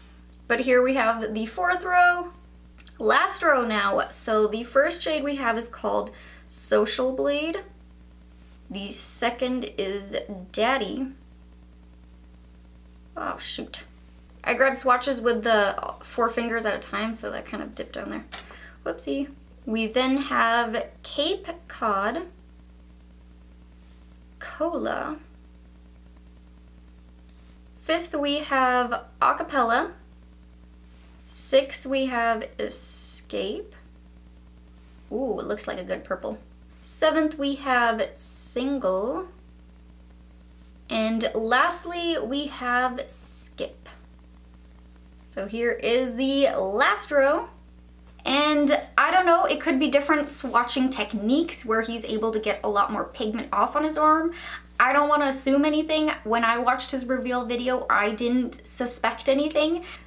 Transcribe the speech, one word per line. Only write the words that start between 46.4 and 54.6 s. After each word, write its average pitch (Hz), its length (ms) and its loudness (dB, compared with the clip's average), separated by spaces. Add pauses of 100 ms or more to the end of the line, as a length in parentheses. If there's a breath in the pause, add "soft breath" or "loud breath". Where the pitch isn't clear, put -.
last 240 600 0
row. 294 380 4 (760)
And 294 560 4 (160)
I 294 140 4
don't 370 160 6
know, 339 180 6
it - 160 0
could 269 200 0
be 302 100 2
different 285 380 2
swatching 247 600 0
techniques 240 800 0
where 220 160 2
he's 226 220 -6
able 220 260 -2
to 214 80 -2
get 208 240 -2
a 214 60 -2
lot 202 240 2
more 196 140 -2
pigment 214 460 -6
off 208 220 2
on 294 80 2
his 311 160 0
arm. 320 340 4 (480 loud breath)